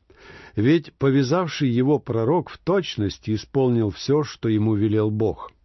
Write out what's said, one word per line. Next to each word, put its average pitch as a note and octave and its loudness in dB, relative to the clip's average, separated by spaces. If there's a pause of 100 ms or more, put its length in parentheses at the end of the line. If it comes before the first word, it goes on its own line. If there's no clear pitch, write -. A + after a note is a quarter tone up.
(540)
Ведь C#3+ 2
повязавший C#3 0
его B2+ 2
пророк A#2 -2
в - -18
точности A2 -4
исполнил A#2+ 0
все, C#3+ 0
что - -6
ему G#2+ 2
велел G#2+ 0
Бог. G#2+ -4 (120)